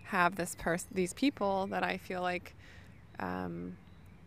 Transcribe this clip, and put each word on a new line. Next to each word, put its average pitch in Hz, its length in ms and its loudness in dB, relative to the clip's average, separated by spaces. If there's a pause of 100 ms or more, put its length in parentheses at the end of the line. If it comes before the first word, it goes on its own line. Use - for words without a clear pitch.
have 180 300 4
this 175 220 -2
pers-, 175 320 2
these 180 220 2
people 196 560 2
that 185 160 0
I 185 140 0
feel 180 240 -4
like, 180 320 -2 (680)
um, 95 560 -4 (500)